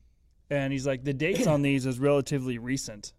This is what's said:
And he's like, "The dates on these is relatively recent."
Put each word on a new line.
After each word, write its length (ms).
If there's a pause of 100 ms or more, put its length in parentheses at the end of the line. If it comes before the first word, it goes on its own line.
(500)
And 220
he's 140
like, 180
"The 100
dates 320
on 160
these 240
is 140
relatively 580
recent." 600